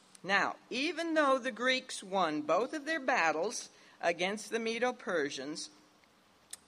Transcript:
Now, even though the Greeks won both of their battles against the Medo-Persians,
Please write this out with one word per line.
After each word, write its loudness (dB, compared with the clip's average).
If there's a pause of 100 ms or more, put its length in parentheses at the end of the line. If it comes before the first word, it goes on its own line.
(240)
Now, 2 (160)
even -2
though 4
the -4
Greeks -2
won 0
both 2
of -6
their -2
battles 2 (320)
against 0
the -2
Medo-Persians, -2 (1000)